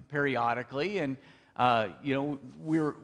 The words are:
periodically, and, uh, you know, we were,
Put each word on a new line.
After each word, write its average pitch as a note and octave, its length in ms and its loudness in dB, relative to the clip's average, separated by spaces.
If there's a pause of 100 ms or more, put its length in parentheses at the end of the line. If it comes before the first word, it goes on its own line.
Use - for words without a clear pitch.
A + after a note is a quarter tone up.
periodically, C3+ 920 0
and, C3+ 180 -2 (380)
uh, A#2 340 4 (120)
you C#3 120 0
know, C#3 260 -2 (240)
we D#3+ 160 0
were, D3+ 240 0